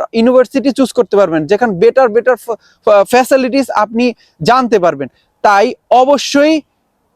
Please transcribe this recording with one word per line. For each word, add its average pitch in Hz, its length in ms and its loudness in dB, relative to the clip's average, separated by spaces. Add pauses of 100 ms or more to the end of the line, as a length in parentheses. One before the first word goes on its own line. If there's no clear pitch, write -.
(120)
ইউনিভার্সিটি 247 600 0
চুজ 262 200 -2
করতে 208 240 -2
পারবেন, 165 300 0
যেখানে 208 260 -2
বেটার, 233 360 0
বেটার 233 280 -2
ফ-, 220 200 -10 (280)
ফ-, 208 260 2
ফ্যাসিলিটিস 254 600 0
আপনি 226 440 -2 (280)
জানতে 233 360 0
পারবেন। 147 300 -2 (340)
তাই 208 320 2 (160)
অবশ্যই 285 680 2 (560)